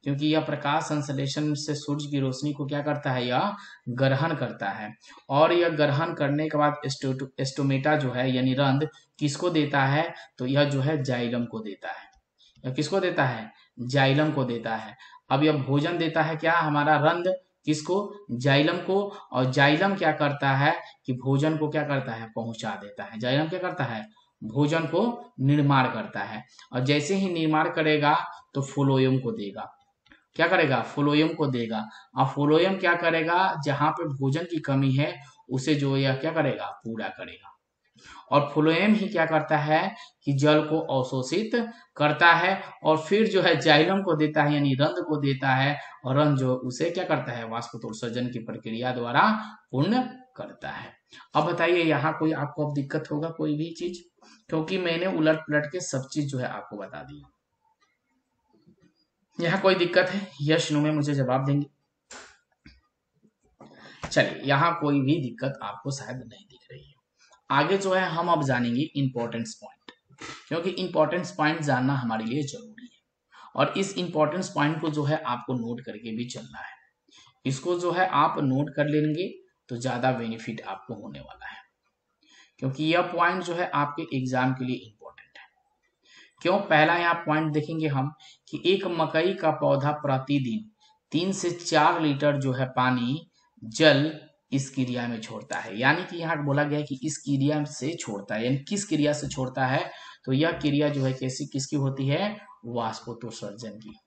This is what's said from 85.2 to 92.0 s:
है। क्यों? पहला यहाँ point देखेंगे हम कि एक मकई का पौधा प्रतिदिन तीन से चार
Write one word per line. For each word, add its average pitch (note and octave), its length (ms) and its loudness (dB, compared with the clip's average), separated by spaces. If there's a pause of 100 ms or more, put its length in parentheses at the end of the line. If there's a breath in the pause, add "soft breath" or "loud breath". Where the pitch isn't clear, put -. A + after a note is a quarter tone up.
है। - 80 -20 (960 soft breath)
क्यों? F#3 180 2
पहला D#3+ 380 4
यहाँ E3+ 160 2
point D#3 400 -2
देखेंगे D#3 340 -2
हम C#3 260 -2 (380 loud breath)
कि D3+ 140 -8
एक G3 200 4
मकई E3 480 0
का D#3+ 180 0
पौधा C#3+ 400 2
प्रतिदिन C3+ 800 -2 (400 soft breath)
तीन F3 200 0
से F3+ 200 -2
चार D#3+ 500 2